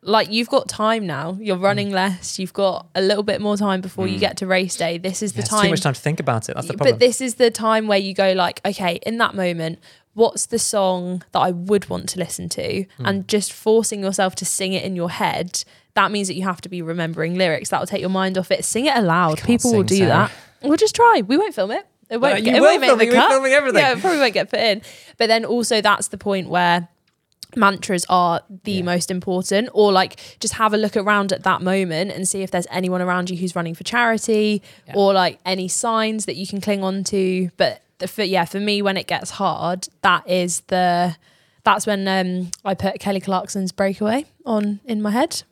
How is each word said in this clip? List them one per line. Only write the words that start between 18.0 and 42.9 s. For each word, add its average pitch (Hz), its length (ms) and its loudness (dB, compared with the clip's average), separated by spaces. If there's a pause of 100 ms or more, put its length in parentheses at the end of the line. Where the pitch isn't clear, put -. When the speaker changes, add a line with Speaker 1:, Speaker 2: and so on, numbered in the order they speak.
Speaker 1:
your 180 100 -2
mind 190 260 0
off 185 140 -2
it. - 120 0
Sing 240 220 -2
it 294 100 2
aloud. 175 380 4
Speaker 2:
I - 40 -2
can't - 100 -8
Speaker 1:
People 240 240 2
will 226 80 4
Speaker 2:
sing, 190 80 2
Speaker 1:
do 190 120 2
Speaker 2:
Sarah. 185 300 4 (320)
Speaker 1:
that. - 60 -4
We'll 302 100 4
just 427 160 2
try. 453 320 6
We 233 100 2
won't 349 200 0
film 196 160 -2
it. 349 120 -6 (280)
It 226 60 -4
won't 233 160 2
Speaker 2:
Uh, 202 80 0
Speaker 1:
get, 220 40 -2
Speaker 2:
you 240 120 2
Speaker 1:
it - 20 6
Speaker 2:
will 269 80 8
Speaker 1:
won't 330 140 6
make 262 80 2
Speaker 2:
film 247 100 6
Speaker 1:
the 226 60 8
Speaker 2:
it. 233 40 0
We're 247 60 6
Speaker 1:
cut. 254 160 6
Speaker 2:
filming 269 220 2
everything. 269 260 4
Speaker 1:
Yeah, 269 140 4
it 220 80 -4
probably 349 180 2
won't 247 160 2
get 196 160 -2
put 214 80 -2
in. 220 220 2 (360)
But 226 120 0
then 226 160 4
also 226 360 0
that's 208 280 2
the 208 100 -12
point 190 300 -4
where 175 400 2 (680)
mantras 196 540 0
are 175 320 2 (240)
the 208 80 -4
Speaker 2:
Yeah. 185 100 -2
Speaker 1:
most 175 260 -2
important, 190 640 -2
or, 208 200 4
like, 185 260 2 (220)
just 220 140 -4
have 220 180 2
a 214 40 2
look 214 200 0
around 202 340 2
at 180 120 -4
that 185 180 0
moment 185 500 -2
and 185 160 -6
see 196 140 -4
if 190 100 -8
there's 175 180 -2
anyone 180 320 -2
around 180 280 -2
you 175 80 -8
who's 175 180 -6
running 170 180 -4
for 170 120 -14
charity 214 760 0 (260)
Speaker 2:
Yeah. - 100 -18
Speaker 1:
or, 196 160 4
like, 180 320 2
any 185 240 -4
signs 220 560 -2
that - 100 -6
you 185 100 -10
can 196 140 -8
cling 202 240 -2
on 190 220 -2
to. 185 500 0
But - 260 0 (180)
the, 175 100 -6
for, - 140 -4
yeah, 185 200 0
for 196 160 -6
me, 202 220 0
when 196 160 0
it - 100 -6
gets - 240 -4
hard, 175 560 -4 (140)
that 180 280 2
is 180 380 -2
the, 180 480 2 (480)
that's 202 240 2
when, 196 220 -2
um, 180 420 -2 (140)
I 196 80 -2
put 196 260 -4